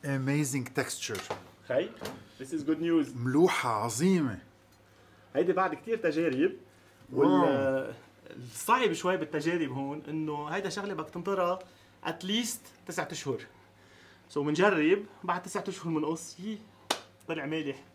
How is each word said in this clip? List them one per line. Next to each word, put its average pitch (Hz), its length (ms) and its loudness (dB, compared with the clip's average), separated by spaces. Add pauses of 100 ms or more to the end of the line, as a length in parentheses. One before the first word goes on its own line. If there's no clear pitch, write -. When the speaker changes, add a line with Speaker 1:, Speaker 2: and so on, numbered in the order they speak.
Speaker 1:
Amazing 139 600 0 (140)
texture. - 420 -4 (460)
Speaker 2:
خي، 151 220 0 (500)
this 131 120 -12
is 156 160 -4
good 156 140 2
news. 156 360 2
Speaker 1:
ملوحة 131 520 4
عظيمة. 117 680 2 (960)
Speaker 2:
هيدي 175 180 2
بعد 175 220 0
كتير 226 220 -4
تجارب. 160 540 2 (640)
Speaker 1:
واو. 147 280 6
Speaker 2:
وال-، 135 520 2 (360)
الصعب 208 640 0
شوي 180 240 0
بالتجارب 156 540 0
هون 139 360 -6
إنه 151 400 -4
هيدا 190 220 -4
شغلة 202 240 -6
بدك 160 160 -8
تنطرها 185 500 0 (460)
at 165 200 -6
least 220 340 -2 (280)
تسعة 165 240 -4
أشهر. 139 280 -4 (880)
سو 147 140 -2
منجرب، 175 600 4 (200)
بعد 175 180 -2
تسعة - 260 -6
أشهر 185 200 -8
منقص، 160 520 -4
يي، 208 180 -8 (680)
طلع 156 180 -4
مالح 151 380 -6 (120)